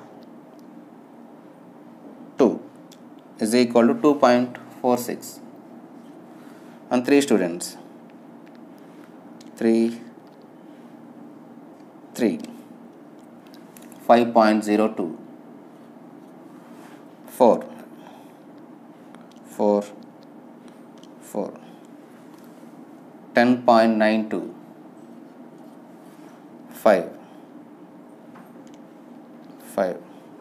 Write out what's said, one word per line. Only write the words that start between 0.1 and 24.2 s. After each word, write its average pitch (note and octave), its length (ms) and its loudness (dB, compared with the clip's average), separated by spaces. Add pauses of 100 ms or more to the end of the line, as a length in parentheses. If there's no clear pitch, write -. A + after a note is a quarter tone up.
two G#2 240 0 (760)
is A2+ 160 -4
equal A#2 340 4
to C#3 120 -2
two D3 140 4
point B2 420 2 (240)
four B2 180 0
six. - 400 -12 (1500)
And B2 160 -2
three C#3+ 140 4
students. F#2 560 -2 (1800)
Three, A2+ 460 0 (2250)
three. G#2+ 260 -2 (1700)
Five A#2+ 240 4
point G#2+ 320 4
zero G#2+ 240 2
two. F2 280 -8 (2000)
Four. - 380 2 (1800)
Four. G#2 400 0 (1400)
Four. - 400 -10 (1800)
Ten B2 260 2
point A2+ 360 4
nine G#2+ 300 0